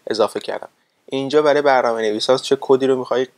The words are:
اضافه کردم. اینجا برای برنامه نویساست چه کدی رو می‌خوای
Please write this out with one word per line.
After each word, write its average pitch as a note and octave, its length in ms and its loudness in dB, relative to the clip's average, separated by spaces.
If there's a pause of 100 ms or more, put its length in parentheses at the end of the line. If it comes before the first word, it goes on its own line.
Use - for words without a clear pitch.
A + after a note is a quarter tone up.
اضافه G#2+ 320 -2
کردم. - 300 -10 (360)
اینجا C3+ 360 -2
برای D3 200 2
برنامه B2 400 2
نویساست A2 420 0
چه C3+ 180 0
کدی C3 260 2
رو C3 120 2
می‌خوای B2 280 -2 (100)